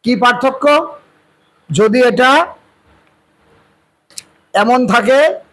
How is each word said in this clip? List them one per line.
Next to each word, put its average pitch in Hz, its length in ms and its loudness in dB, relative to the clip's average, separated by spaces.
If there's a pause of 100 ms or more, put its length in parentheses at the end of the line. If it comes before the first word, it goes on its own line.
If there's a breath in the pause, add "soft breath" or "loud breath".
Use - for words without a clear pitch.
কি 240 120 0
পার্থক্য? 262 800 -2 (760)
যদি 214 300 0
এটা 262 460 2 (2000)
এমন 233 340 0
থাকে 254 480 0 (180)